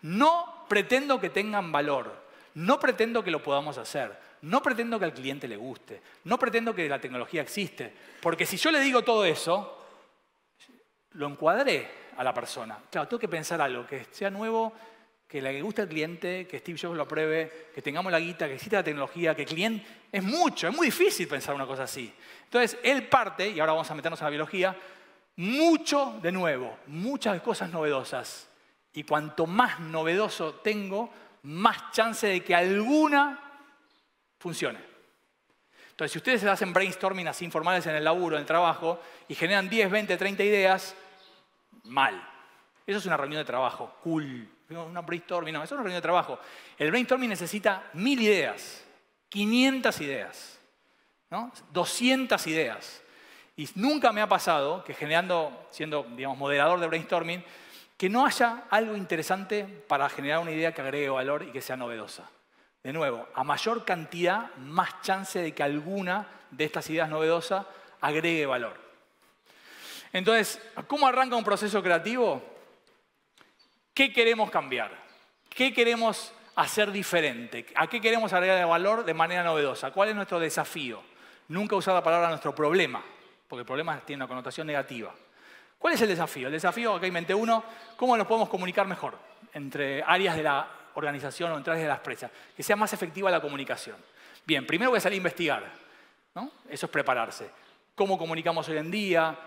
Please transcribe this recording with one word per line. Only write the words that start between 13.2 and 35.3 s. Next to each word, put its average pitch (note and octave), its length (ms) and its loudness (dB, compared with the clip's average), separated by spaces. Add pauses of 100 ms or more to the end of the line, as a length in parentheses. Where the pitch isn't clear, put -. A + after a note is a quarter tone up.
que G#3+ 80 -2
pensar D#3+ 320 -4
algo B2+ 260 0
que C3+ 240 -10
sea G3+ 180 -4
nuevo, A3 440 -2 (540)
que D3 140 -8
le C3+ 220 -4
guste G#3+ 200 -4
al F#3 60 -4
cliente, E3+ 580 -4
que C#3 120 -12
Steve E3 220 -10
Jobs F3 160 -6
lo D3 80 -2
apruebe, D#3 680 -2
que C#3 80 -12
tengamos F3 300 -2
la E3 80 4
guita, E3+ 260 -4
que C3+ 80 -4
exista G3+ 220 -2
la F#3 80 2
tecnología, D#3 500 -2
que D3 80 -4
el B2 60 -6
cliente. G3+ 380 -2 (260)
Es G3+ 100 -2
mucho, C4 460 2
es B3 80 -2
muy E4 120 4
difícil F4 380 2
pensar D3 280 -4
una C3+ 120 -4
cosa C3 180 -6
así. A#2+ 280 -10 (320)
Entonces, - 400 2
él C4 240 2
parte, G#3 400 4
y F#3 100 -4
ahora D#3 140 4
vamos D#3+ 180 -2
a D#3 40 -6
meternos D#3 260 -6
a D#3 60 -4
la C#3+ 40 0
biología, F3+ 460 -2 (600)
mucho C#4 840 2
de E3+ 80 0
nuevo, C#3 560 -2
muchas F#3+ 540 -4
cosas F#3+ 300 -4
novedosas. C#3 800 -4 (440)
Y D3+ 100 -10
cuanto D3+ 440 0
más G3+ 340 2
novedoso D#3+ 760 -2
tengo, G#3 560 -4 (300)
más F3 480 0
chance A3 380 2
de F3+ 160 2
que F3+ 100 4
alguna C4+ 880 4 (960)
funcione. C#3 400 -6 (1120)